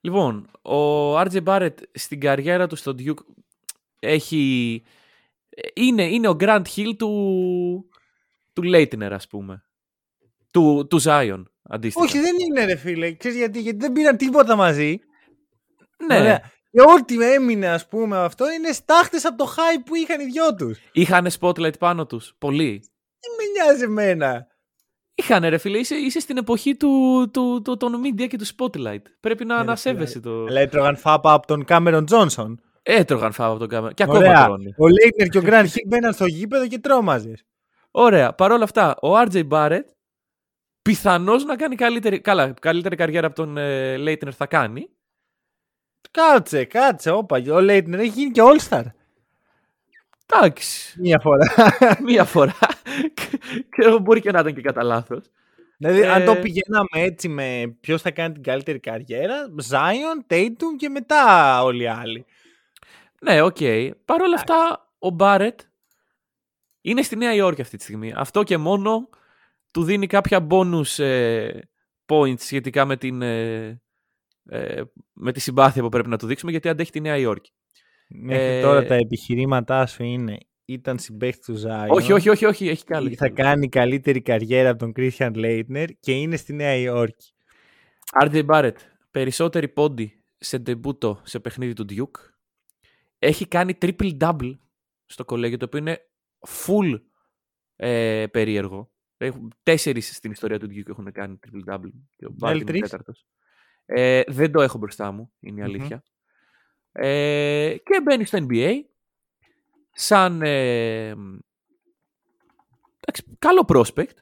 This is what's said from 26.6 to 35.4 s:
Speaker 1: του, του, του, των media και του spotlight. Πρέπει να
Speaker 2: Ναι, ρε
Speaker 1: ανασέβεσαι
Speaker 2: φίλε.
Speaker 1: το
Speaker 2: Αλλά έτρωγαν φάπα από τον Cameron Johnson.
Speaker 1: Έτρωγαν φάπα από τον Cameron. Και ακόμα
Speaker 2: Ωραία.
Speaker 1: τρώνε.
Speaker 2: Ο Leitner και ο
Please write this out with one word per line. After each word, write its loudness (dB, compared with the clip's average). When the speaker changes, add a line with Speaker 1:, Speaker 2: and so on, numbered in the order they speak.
Speaker 1:
του, 0
του, -2
του, -6
των -4
media -4
και -10
του -10
spotlight. -8
Πρέπει -6
να -4
Speaker 2:
Ναι, -2
ρε -2
Speaker 1:
ανασέβεσαι -6
Speaker 2:
φίλε. -8
Speaker 1:
το -6
Speaker 2:
Αλλά -2
έτρωγαν 2
φάπα 4
από 4
τον -2
Cameron 4
Johnson. 2
Speaker 1:
Έτρωγαν 2
φάπα -2
από -6
τον -8
Cameron. -8
Και -2
ακόμα 4
Speaker 2:
Ωραία. 8
Speaker 1:
τρώνε. 0
Speaker 2:
Ο 4
Leitner 6
και 4
ο 2